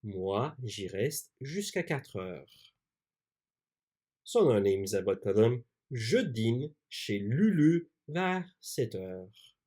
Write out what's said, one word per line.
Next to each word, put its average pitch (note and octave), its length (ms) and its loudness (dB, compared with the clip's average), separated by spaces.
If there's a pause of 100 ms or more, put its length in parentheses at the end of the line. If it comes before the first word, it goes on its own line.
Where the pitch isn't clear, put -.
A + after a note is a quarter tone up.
Moi, G2+ 600 -2
j'y G2+ 240 -8
reste G#2+ 440 -4 (100)
jusqu'à F3 440 -6
quatre C3+ 340 -6
heures. F2 540 -12 (1500)
Son E3+ 320 4
örneğimize G2 500 2
bakalım. G#2+ 600 2 (260)
Je C3 440 0
dîne A#2 360 0 (180)
chez - 320 -4
Lulu E3 680 2 (200)
vers F3+ 360 -2 (160)
sept - 340 -4
heures. F#2 600 -12 (120)